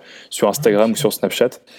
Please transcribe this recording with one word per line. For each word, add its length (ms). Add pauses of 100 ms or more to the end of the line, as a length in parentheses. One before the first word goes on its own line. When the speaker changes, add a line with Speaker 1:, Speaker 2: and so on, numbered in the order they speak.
(300)
Speaker 1:
sur 180
Instagram 380
Speaker 2:
Ah, 60
ok. 20
Speaker 1:
ou 20
sur 160
Snapchat. 380 (300)